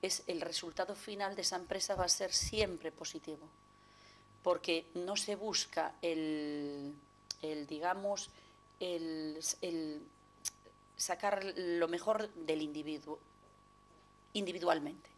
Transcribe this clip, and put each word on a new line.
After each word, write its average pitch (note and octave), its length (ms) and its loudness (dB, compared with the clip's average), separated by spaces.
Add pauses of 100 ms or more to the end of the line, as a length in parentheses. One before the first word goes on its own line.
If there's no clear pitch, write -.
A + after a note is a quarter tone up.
Es F#3+ 260 0
el E3+ 140 0
resultado F3 540 -2
final G3+ 400 -2
de G3 80 -4
esa F#3 140 2
empresa F#3+ 380 0
va F#3 100 4
a F3 40 0
ser F#3 240 2
siempre F#3 580 2
positivo, D#3 560 -8 (960)
porque F3 500 4
no F3+ 240 0
se G#3 180 0
busca F#3 680 0
el, D3 920 -2 (480)
el, D3+ 260 -4
digamos, F#3+ 640 -2 (500)
el, D#3+ 600 -2 (220)
el D#3+ 400 -2 (960)
sacar G3 480 2 (140)
lo E3+ 320 4
mejor G#3+ 440 2
del D#3 280 0
individuo D3+ 580 -4 (1120)
individualmente. E3+ 840 2